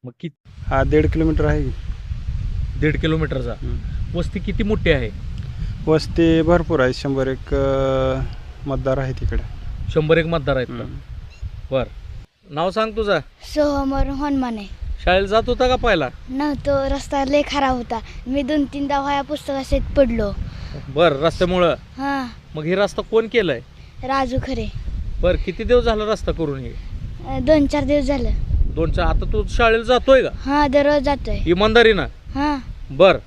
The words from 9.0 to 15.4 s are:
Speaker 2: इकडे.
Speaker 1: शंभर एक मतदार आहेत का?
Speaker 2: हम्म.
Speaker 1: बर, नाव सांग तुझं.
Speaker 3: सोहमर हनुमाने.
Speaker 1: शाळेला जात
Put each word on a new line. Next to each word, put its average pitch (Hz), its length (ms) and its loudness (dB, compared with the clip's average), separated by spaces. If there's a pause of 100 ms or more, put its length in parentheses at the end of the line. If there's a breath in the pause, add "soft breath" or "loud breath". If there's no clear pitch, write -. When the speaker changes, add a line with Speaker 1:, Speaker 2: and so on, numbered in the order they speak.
Speaker 2:
इकडे. 113 220 0 (460)
Speaker 1:
शंभर 160 280 4
एक 160 80 2
मतदार 147 300 -2
आहेत 123 120 -2
का? 127 60 -10
Speaker 2:
हम्म. 127 240 -10 (760)
Speaker 1:
बर, 131 120 0 (680)
नाव 165 220 -2
सांग 220 200 -2
तुझं. 202 280 0 (360)
Speaker 3:
सोहमर 277 520 2
हनुमाने. 269 640 -4 (340)
Speaker 1:
शाळेला 190 240 2
जात 220 200 2